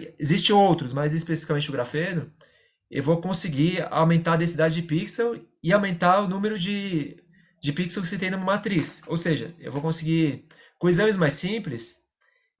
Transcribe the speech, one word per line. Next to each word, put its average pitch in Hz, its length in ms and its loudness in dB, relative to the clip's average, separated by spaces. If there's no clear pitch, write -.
existem 185 360 2
outros, 165 380 4
mas 147 200 0
especificamente 160 560 -2
o 143 40 -6
grafeno, 151 580 -4
eu 135 120 -4
vou 165 180 2
conseguir 175 680 0
aumentar 165 440 4
a - 20 4
densidade 160 400 2
de 175 60 -2
pixel 208 640 -2
e 160 100 2
aumentar 190 480 4
o 196 80 0
número 202 300 -2
de, 196 580 -4
de 143 120 -2
pixels 175 360 -2
que 202 60 -4
se 190 40 -6
tem 185 120 -4
numa 190 140 -4
matriz. 202 640 0
Ou 160 80 -2
seja, 165 420 -2
eu 123 140 -12
vou 139 100 -4
conseguir, 160 640 0
com 175 100 2
exames 202 280 4
mais 165 180 2
simples, 180 600 -6